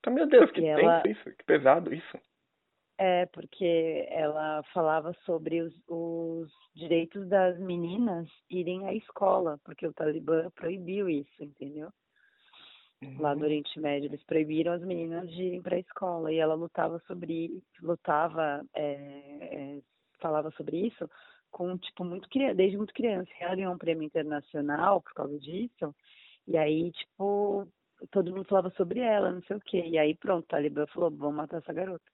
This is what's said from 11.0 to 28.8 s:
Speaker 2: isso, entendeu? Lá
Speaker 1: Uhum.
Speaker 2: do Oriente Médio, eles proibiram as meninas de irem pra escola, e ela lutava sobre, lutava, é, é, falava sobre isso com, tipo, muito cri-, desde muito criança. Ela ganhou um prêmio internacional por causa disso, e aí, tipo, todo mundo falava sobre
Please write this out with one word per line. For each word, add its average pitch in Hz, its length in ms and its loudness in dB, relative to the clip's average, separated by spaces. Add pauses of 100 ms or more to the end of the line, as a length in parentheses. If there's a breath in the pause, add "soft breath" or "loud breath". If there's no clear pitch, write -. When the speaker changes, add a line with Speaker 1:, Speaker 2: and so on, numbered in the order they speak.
Speaker 2:
isso, 147 340 -4
entendeu? 147 460 -12 (1300 soft breath)
Lá 147 160 0
Speaker 1:
Uhum. 143 60 -4
Speaker 2:
do 147 40 -2
Oriente 151 340 -2
Médio, 143 300 -4
eles 143 160 -10
proibiram 160 480 0
as 175 100 -4
meninas 170 480 -6
de 170 120 -8
irem 180 200 -4
pra 180 160 -2
escola, 170 540 -4
e 160 60 2
ela 160 160 4
lutava 165 520 -2
sobre, 170 560 -6 (200)
lutava, 156 840 0 (100)
é, 151 120 -2 (560)
é, 143 380 -10 (380)
falava 156 340 -2
sobre 151 340 -6
isso 175 200 -6 (440 soft breath)
com, 180 260 -6
tipo, - 280 -10
muito 180 260 -8
cri-, 269 240 0
desde 190 240 4
muito 208 160 -6
criança. 208 440 -2
Ela 180 180 -4
ganhou 185 180 -4
um 175 40 -10
prêmio 160 280 -2
internacional 151 960 0
por - 100 -20
causa 143 260 -8
disso, 160 560 -8 (540 soft breath)
e 160 80 0
aí, 156 360 2
tipo, 202 760 -2 (420)
todo 185 240 2
mundo 190 140 -6
falava 185 220 4
sobre 190 300 -2